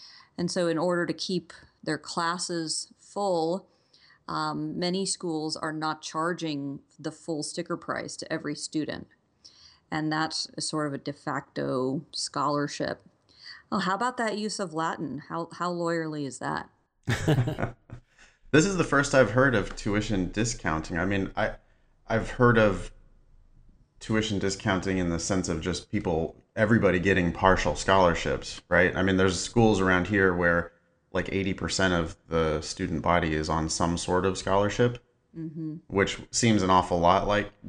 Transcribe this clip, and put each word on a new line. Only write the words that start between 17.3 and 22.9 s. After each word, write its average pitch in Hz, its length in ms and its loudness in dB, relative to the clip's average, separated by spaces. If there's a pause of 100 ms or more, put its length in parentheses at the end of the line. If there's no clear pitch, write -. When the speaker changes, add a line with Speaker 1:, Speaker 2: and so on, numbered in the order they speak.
Speaker 2:
This 156 140 6
is 196 100 -2
the 165 80 2
first 143 300 0
I've 127 160 6
heard 127 240 4
of 98 220 0
tuition 101 540 0
discounting. 90 680 -2
I 85 80 0
mean, 98 300 -2
I, 104 160 -2 (540)
I've 110 260 -2
heard 120 260 6
of 98 340 2 (1080)